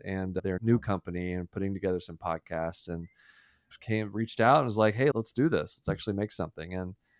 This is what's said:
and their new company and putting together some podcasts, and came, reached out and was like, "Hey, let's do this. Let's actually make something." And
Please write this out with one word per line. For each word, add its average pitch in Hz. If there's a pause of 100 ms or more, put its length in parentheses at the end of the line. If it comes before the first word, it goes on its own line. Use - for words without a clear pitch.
and 95
their 92
new 117
company 90
and 90
putting 98
together 92
some 85
podcasts, 82
and 85 (760)
came, 107
reached 113
out 123
and 147
was 107
like, 107
"Hey, 135
let's 113
do 139
this. 98
Let's -
actually 98
make 104
something." 82
And 92 (240)